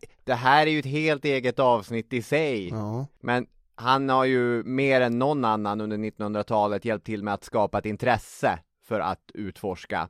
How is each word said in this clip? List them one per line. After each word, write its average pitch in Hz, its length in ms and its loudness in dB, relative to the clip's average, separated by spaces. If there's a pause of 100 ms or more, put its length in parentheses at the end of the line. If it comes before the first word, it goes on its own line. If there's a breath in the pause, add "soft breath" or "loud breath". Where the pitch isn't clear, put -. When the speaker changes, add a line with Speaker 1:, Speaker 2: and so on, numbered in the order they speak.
(240)
Speaker 1:
det 131 100 0
här 135 340 6
är 156 40 2
ju 151 80 2
ett 135 60 -6
helt 151 400 0
eget 131 340 0
avsnitt 117 540 2
i 120 80 -2
sig. 135 480 -2
Speaker 2:
Ja. 110 380 -6 (140)
Speaker 1:
Men 120 260 -2 (280)
han 135 340 0
har 131 160 4
ju 123 380 2
mer 131 380 2
än 120 180 2
någon 139 260 2
annan 107 360 0
under 107 160 -4
nittonhundratalet 104 880 -2
hjälpt 110 200 -4
till 104 180 -6
med 104 100 -2
att 98 100 -6
skapa 104 360 0
ett 101 60 -8
intresse 110 720 -2 (280)
för 110 120 -2
att 92 340 -6
utforska 92 760 -8